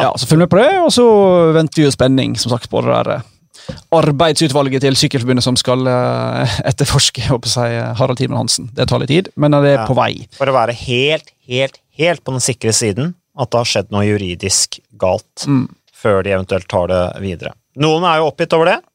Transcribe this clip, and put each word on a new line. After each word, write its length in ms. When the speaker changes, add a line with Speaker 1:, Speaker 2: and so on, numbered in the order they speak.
Speaker 1:
ja. 80
Speaker 2:
Ja, 80
så 80
følg 140
med 100
på 80
det, 140
og 100
så 140
venter 220
vi 100
jo 60
spenning, 460
som 140
sagt, 180
på 140
det 220
der, 100
eh, 600
arbeidsutvalget 920
til 140
Sykkelforbundet 480
som 120
skal, 320
eh, 580
etterforske, 560
jeg 80
håper 180
å 20
si, 120
eh, 340
Harald 220
Tidemann 280
Hansen. 280
Det 140
tar 120
litt 100
tid, 260
men 160
det 120
er 20
Speaker 1:
Ja. 60
Speaker 2:
på 80
vei. 360
Speaker 1:
For 140
å 80
være 200
helt, 580
helt, 320
helt 260
på 80
den 100
sikre 320
siden, 420
at 120
det 80
har 80
skjedd 260
noe 140
juridisk 760
galt, 500
Speaker 2:
Mm. 220
Speaker 1:
før 320
de 80
eventuelt 360
tar 200
det 340
videre. 320
Noen 260
er 140
jo 140
oppgitt 220
over 120
det, 160